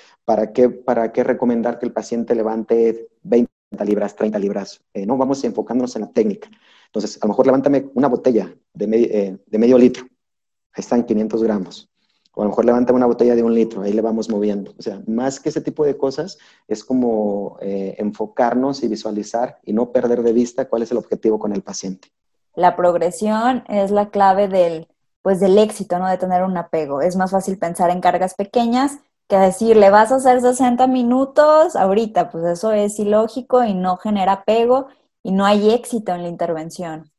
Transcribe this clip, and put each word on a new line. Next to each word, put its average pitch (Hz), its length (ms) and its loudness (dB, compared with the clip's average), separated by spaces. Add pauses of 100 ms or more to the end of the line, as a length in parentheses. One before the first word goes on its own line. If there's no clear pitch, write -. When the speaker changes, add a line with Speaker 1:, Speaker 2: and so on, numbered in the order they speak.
(240)
Speaker 1:
¿Para 110 280 0
qué, 127 160 4
para 117 440 -4
qué 127 100 0
recomendar 120 560 -2
que 123 80 -6
el 117 60 -8
paciente 117 420 -4
levante 113 760 0 (140)
veinte 120 300 2 (320)
libras, 101 320 -2
treinta 107 240 -2
libras? 98 400 -6 (140)
Eh, 98 120 -8
no, 123 100 -2
vamos 131 280 -2
enfocándonos 120 500 -4
en 220 80 -6
la - 80 -10
técnica. - 380 -2 (380)
Entonces, - 360 -8
a 113 40 -2
lo - 20 0
mejor 123 180 2
levántame 139 480 2
una 131 140 2
botella 117 440 0 (220)
de 104 140 -6
me-, 110 140 2
eh, 98 440 -2
de 107 120 -4
medio 123 200 6
litro. 123 260 4 (680)
Ahí - 80 -12
están 120 240 -2
quinientos 110 380 -2
gramos. 104 460 -4 (460)
O 107 80 -6
a - 20 0
lo 104 60 -2
mejor 113 160 0
levántame 123 320 2
una 127 80 2
botella 120 280 2
de 117 80 2
un 117 120 0
litro, 113 260 -2
ahí 101 140 -2
le 107 80 0
vamos 110 260 -2
moviendo. 101 500 -4
O - 40 -20
sea, 98 240 -10
más 123 340 -4
que - 80 -8
ese 147 140 -4
tipo 147 240 -4
de 139 100 -2
cosas, 143 400 -6 (320)
es 107 160 -8
como, 107 760 -2
eh, 98 340 -6
enfocarnos 120 840 -4
y 120 60 -2
visualizar 110 760 -6
y 104 80 -8
no 120 180 -2
perder 120 320 0
de 117 120 2
vista 123 340 -2
cuál 117 140 -2
es 113 80 -8
el 123 80 -2
objetivo 110 400 -2
con 107 160 -6
el 98 80 -6
paciente. - 460 -12 (460)
Speaker 2:
La 175 220 2
progresión 214 920 0
es 196 220 -2
la 208 200 0
clave 196 380 2
del, 170 380 0 (360)
pues, 190 180 0
del 190 160 6
éxito, 214 420 0
¿no? 185 100 -4
De 185 100 -2
tener 185 240 0
un 185 160 -2
apego. 147 420 -4
Es 175 160 0
más 185 140 -2
fácil 190 260 -2
pensar 170 320 -2
en 180 140 -2
cargas 180 320 0
pequeñas 240 640 -2 (300)
que 202 80 2
decirle, 196 520 6
"Vas 214 240 6
a 262 40 4
hacer 254 260 4
sesenta 247 440 2
minutos 269 880 4
ahorita". 190 560 0
Pues 165 140 -6
eso 175 280 -2
es 208 260 0
ilógico 220 640 0
y 208 100 -2
no 185 220 -2
genera 196 360 0
apego 233 560 0 (340)
y 185 100 -6
no 196 140 2
hay 208 240 4
éxito 226 420 -2
en 175 100 -8
la 175 60 -8
intervención. 165 920 -8